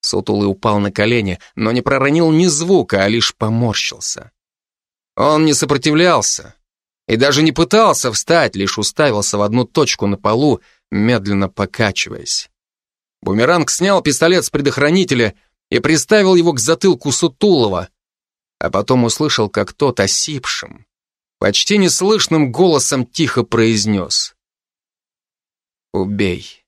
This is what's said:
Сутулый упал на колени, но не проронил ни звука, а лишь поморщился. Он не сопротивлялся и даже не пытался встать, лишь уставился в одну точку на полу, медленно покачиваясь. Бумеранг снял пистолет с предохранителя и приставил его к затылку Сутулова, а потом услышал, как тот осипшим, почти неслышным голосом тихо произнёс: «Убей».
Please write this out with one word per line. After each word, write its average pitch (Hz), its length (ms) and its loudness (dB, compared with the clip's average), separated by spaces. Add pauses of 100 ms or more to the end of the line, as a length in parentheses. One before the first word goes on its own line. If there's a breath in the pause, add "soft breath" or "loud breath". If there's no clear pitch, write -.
Сутулый 101 460 -2
упал 104 320 0
на 101 120 -2
колени, 107 480 -2 (160 loud breath)
но 110 160 -2
не 123 100 0
проронил 143 500 0
ни 160 140 4
звука, 170 580 0
а 98 40 2
лишь 110 280 -2
поморщился. - 960 -4 (840)
Он 151 280 2
не 151 80 2
сопротивлялся 151 1000 0 (540)
и 113 80 0
даже 139 260 2
не 160 100 2
пытался 170 600 2
встать, 143 440 0
лишь 98 220 -4
уставился 104 600 -2
в - 20 2
одну 113 240 0
точку - 400 -2
на 101 100 0
полу, 120 460 0 (300 soft breath)
медленно 101 580 0
покачиваясь. - 1000 -4 (720)
Бумеранг 127 480 0
снял 185 320 0
пистолет 160 440 0
с - 40 -6
предохранителя 139 840 0 (360)
и 120 100 0
приставил 190 560 2
его 170 180 4
к 127 60 -2
затылку 156 520 0
Сутулова, 123 800 0 (680)
а 78 100 -4
потом 120 340 2
услышал, 117 460 -2
как 101 240 -4
тот 135 260 -2
осипшим, - 840 -4 (540)
почти 104 380 0
неслышным 175 760 2
голосом 139 540 2
тихо 127 380 -2
произнёс: 107 920 0 (1600)
«Убей». 98 760 -4